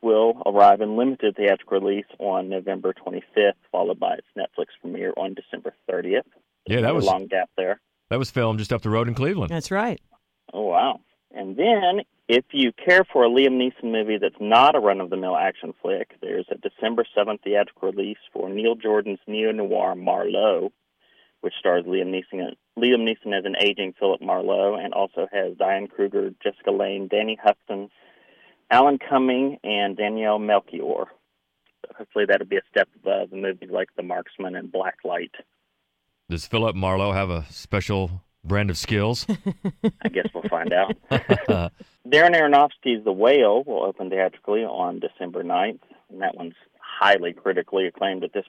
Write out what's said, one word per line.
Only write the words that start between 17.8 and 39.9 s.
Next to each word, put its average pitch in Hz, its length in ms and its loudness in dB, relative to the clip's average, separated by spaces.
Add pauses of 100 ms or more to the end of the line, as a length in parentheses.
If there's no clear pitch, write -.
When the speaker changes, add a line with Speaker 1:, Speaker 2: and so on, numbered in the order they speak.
Speaker 1:
release 101 280 -6 (120)
for - 160 -6
Neil 107 280 0
Jordan's 107 500 0
neo-noir 104 680 -2
Marlowe, 92 760 0 (680)
which 90 180 -6
stars 90 260 0
Liam 92 280 -2
Neeson, 92 400 -8 (240)
Liam 120 220 4 (100)
Neeson 107 280 -6
as 92 80 -6
an 95 140 -4
aging 98 400 -2
Philip 98 220 0
Marlowe 95 540 0
and 90 180 -8
also 95 400 -4
has 92 240 -4
Diane 98 300 -2
Kruger, 98 420 -2 (140)
Jessica - 260 -4
Lange, 98 380 -4
Danny 107 360 -2
Huston, 101 460 -2 (840)
Alan 139 260 6
Cumming, 131 680 0
and 101 340 -2
Danielle 107 420 -2
Melchior. - 640 -4 (800)
So - 120 -20
hopefully 104 300 -4
that'll 98 200 0
be 98 100 -2
a - 40 0 (100)
step 98 240 2
above 95 360 -4
the 95 60 -16
movies 95 340 -8
like 92 260 -4
The 98 60 -8
Marksman 90 520 -10
and 90 160 -12
*Blacklight*. 90 600 -6 (960)
Speaker 2:
Does 85 180 -6
Philip 113 280 -2
Marlowe 95 360 0
have 95 180 -2
a 82 200 -6
special 95 720 -4 (220)
brand 101 260 0
of 85 80 -4
skills? 107 500 -2
Speaker 1:
<laughs> - 760 -4